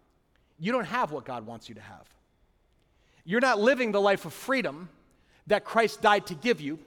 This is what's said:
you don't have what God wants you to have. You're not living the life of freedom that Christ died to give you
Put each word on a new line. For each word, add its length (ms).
you 120
don't 140
have 260
what 140
God 220
wants 220
you 60
to 60
have. 280
You're 160
not 180
living 320
the 100
life 240
of 80
freedom 560
that 160
Christ 360
died 280
to 60
give 260
you 260